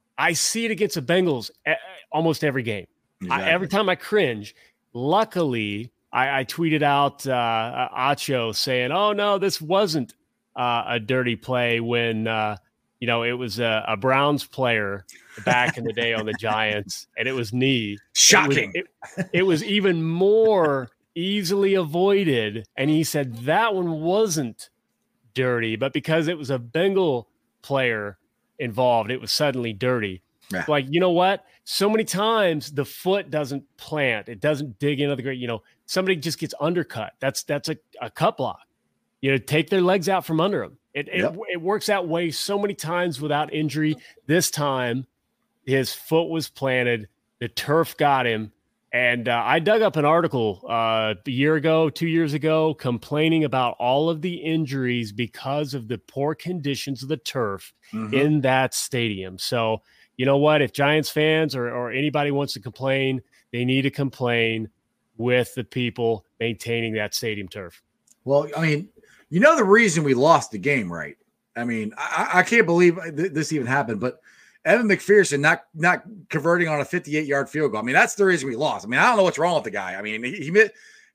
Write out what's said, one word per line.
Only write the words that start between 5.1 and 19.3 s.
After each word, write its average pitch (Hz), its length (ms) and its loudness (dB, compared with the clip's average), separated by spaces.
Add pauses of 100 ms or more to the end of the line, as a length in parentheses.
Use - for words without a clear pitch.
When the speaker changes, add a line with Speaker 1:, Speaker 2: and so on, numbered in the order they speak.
Speaker 1:
I, 135 260 0
I 135 60 -2
tweeted 156 380 0
out, 143 440 2
uh, 135 40 0
uh, 123 840 0
Acho 117 420 -2
saying, 127 360 -2
"Oh, 202 220 2
no, 208 240 0
this 190 240 -2
wasn't, 160 520 0 (420)
uh, 120 320 0
a 120 120 -2
dirty 123 360 -2
play," 120 440 0
when, 117 480 -2
uh, 110 300 -2 (420)
you 117 80 -8
know, 117 160 0
it 120 100 -2
was 120 260 -8
a, 113 280 0
a 110 100 -2
Browns 135 480 2
player 107 600 -2 (400)
back 123 320 2
in 120 60 -8
the 113 100 -4
day 117 200 -2
on 110 120 -4
the 107 80 -4
Speaker 2:
<laughs> 101 60 -8
Speaker 1:
Giants, 107 680 -4 (100)
and 113 100 -2
it 135 60 -4
was 120 200 -6
knee. 123 400 0
It 104 40 -12
was, - 20 -16 (140)
Speaker 2:
Shocking. 196 600 4
Speaker 1:
it, 175 140 -6 (460)